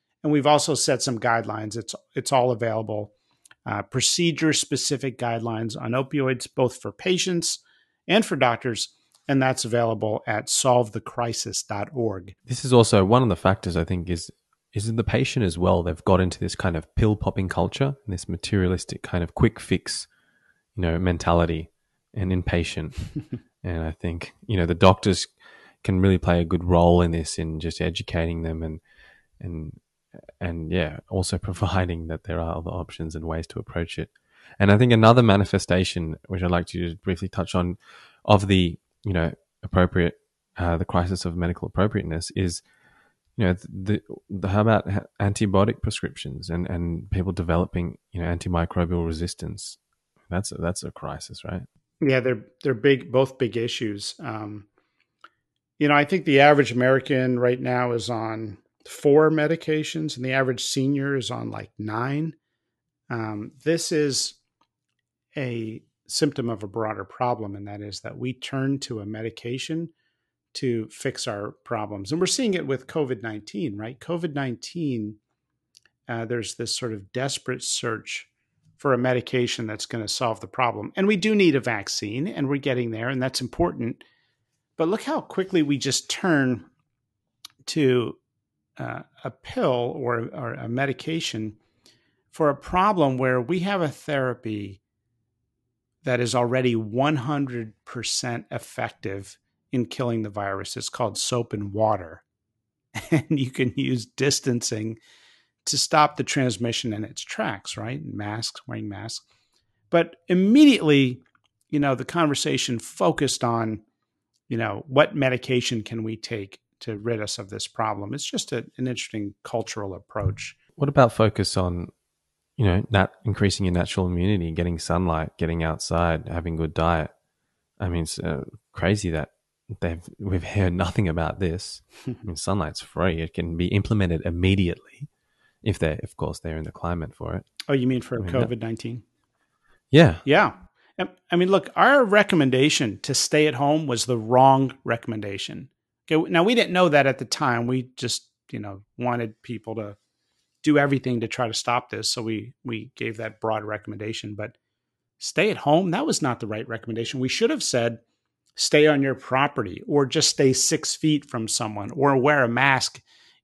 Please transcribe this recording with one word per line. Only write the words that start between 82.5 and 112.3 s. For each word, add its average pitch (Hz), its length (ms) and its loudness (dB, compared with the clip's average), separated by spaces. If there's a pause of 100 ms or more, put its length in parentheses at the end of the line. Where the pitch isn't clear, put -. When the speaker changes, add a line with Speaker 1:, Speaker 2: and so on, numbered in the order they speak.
Speaker 1:
getting 123 340 -2
there, 113 180 -6
and 131 120 -2
that's 131 200 -4
important. 131 640 -4 (720)
But 165 100 0
look 208 160 -2
how 294 180 -4
quickly 185 420 0
we 143 140 0
just - 320 -4
turn 135 560 0 (1000)
to, 127 500 2 (600)
uh, 120 260 -8 (200)
a 131 80 -8
pill 127 640 -2
or, 120 380 -4
or 120 200 -8
a 120 160 -10
medication 131 880 -4 (720)
for 156 200 0
a 139 60 2
problem 180 640 2
where 127 220 0
we 160 220 -2
have 196 200 -2
a 156 60 0
therapy 117 920 -6 (1200)
that 123 160 0
is 120 160 -2
already 123 400 2
one 117 400 0
hundred 123 580 -4 (120)
percent 120 680 -6
effective - 840 -8 (340)
in 123 140 0
killing 117 360 -4
the 104 80 -6
virus. 98 480 -6
It's 113 120 -10
called 104 280 -4
soap 120 360 -4
and 101 200 -6
water. 98 500 0 (720)
<laughs> - 180 -10
And 151 280 2
you 127 120 -2
can 127 240 -2
use 131 300 -2
distancing 120 920 -2 (680)
to 143 120 -2
stop 151 380 4
the 135 80 -2
transmission 117 720 -2
in 107 100 -8
its 120 180 -12
tracks, - 540 -8
right? 120 300 -8
Masks, 104 640 -8
wearing 110 200 -8
masks. 104 380 -12 (640)
But 170 280 2 (100)
immediately, 180 920 6 (480)
you 151 100 0
know, 139 160 2
the 127 100 -6
conversation 143 720 0